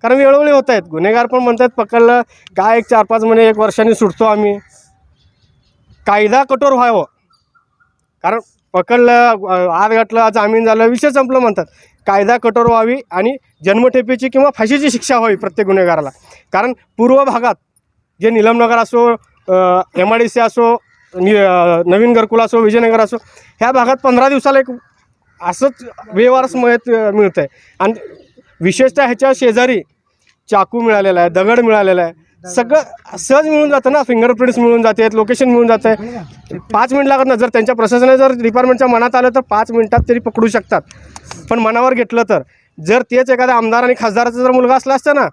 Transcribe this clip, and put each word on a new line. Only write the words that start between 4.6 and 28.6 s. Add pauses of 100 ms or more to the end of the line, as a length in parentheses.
कायदा
कठोर
व्हावं, (1200)
कारण (340)
पकडलं,
अ,
आत
घातलं,
जामीन
झालं,
विषय
संपलं
म्हणतात. (420)
कायदा
कठोर
व्हावी (160)
आणि (280)
जन्मठेपेची
किंवा
फाशीची
शिक्षा
व्हावी
प्रत्येक
गुन्हेगाराला. (440)
कारण (240)
पूर्व
भागात (680)
जे
नीलमनगर
असो, (360)
अ, (140)
एमआयडीसी
असो, (380)
नि-,
अ,
नवीन
घरकुल
असो,
विजयनगर
असो, (420)
ह्या
भागात
पंधरा
दिवसाला
एक (680)
असंच (420)
बेवारस
मयत,
अ,
मिळतंय. (320)
आणि (680)